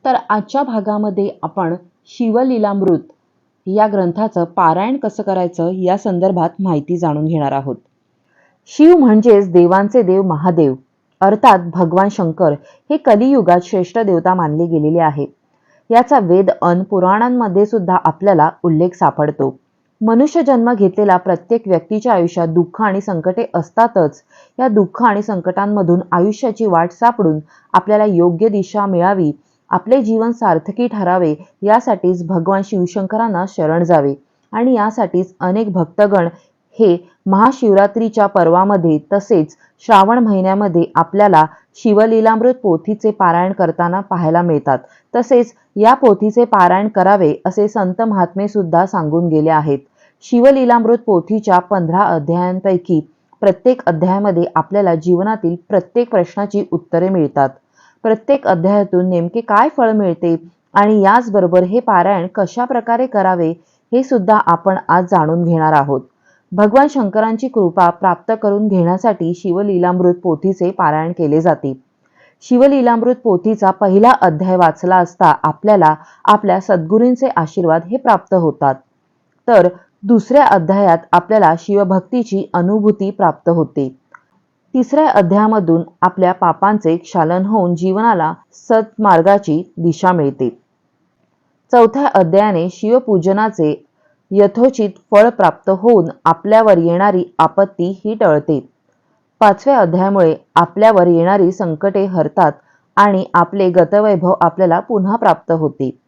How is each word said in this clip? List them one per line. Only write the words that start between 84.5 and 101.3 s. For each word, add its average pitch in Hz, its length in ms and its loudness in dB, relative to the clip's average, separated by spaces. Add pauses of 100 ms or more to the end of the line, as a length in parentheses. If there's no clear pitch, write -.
तिसऱ्या 269 360 0
अध्यायामधून 196 720 2 (200)
आपल्या 185 320 0
पापांचे 180 640 0
क्षालन 175 480 -2
होऊन 196 300 0
जीवनाला 185 580 -2 (360)
सत्मार्गाची 202 1080 0
दिशा 170 340 0
मिळते. 135 500 -4 (1120)
चौथ्या 247 360 2
अध्यायाने 185 600 0
शिवपूजनाचे 202 1160 -2 (460)
यथोचित 208 580 2 (220)
फळ 220 180 6
प्राप्त 190 400 -2
होऊन 190 360 2 (200)
आपल्यावर 202 520 4
येणारी 180 460 0 (160)
आपत्ती 190 680 -2
ही 214 80 -4
टळते. 160 560 -2 (720)
पाचव्या 220 380 2
अध्यायामुळे 180 580 2 (200)
आपल्यावर 190 520 2
येणारी 175 440 2